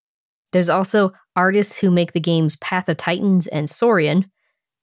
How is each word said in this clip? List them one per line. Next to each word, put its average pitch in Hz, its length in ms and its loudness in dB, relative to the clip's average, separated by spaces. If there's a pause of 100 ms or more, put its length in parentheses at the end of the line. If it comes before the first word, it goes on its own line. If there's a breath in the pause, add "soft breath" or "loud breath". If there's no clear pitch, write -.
(520)
There's 175 180 0
also 190 420 0 (220 soft breath)
artists 196 420 0
who 190 140 0
make 175 220 2
the 170 80 -2
games 160 360 0
Path - 320 -6
of 160 80 -2
Titans 185 520 0
and 151 200 -6
Saurian 190 640 0 (520)